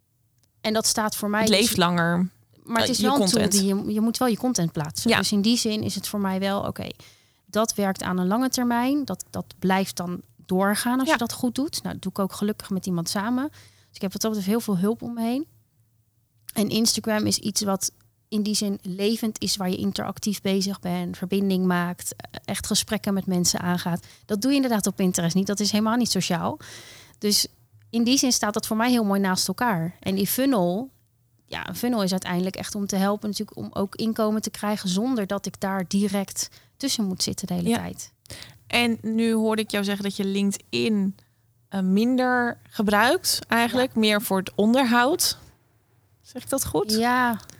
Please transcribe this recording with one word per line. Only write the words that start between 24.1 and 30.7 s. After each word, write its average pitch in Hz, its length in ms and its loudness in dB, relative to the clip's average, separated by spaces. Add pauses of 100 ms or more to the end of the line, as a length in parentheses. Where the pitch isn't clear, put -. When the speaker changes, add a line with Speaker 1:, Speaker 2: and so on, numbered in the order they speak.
Speaker 1:
Dat 214 160 -4
doe 254 80 2
je 277 60 4
inderdaad 240 320 2
op 190 80 -2
Pinterest 180 400 0
niet. 190 120 2
Dat 202 120 0
is 202 120 0
helemaal 220 260 2
niet 233 140 2
sociaal. 190 460 0 (600)
Dus 208 300 2 (420)
in 233 140 0
die 247 140 4
zin 262 140 2
staat 208 220 0
dat 214 140 -2
voor 220 100 0
mij 233 140 2
heel 233 120 4
mooi 196 160 2
naast 185 280 2
elkaar. 185 520 0
En 196 160 -2
die 196 120 2
funnel, 240 600 2 (560)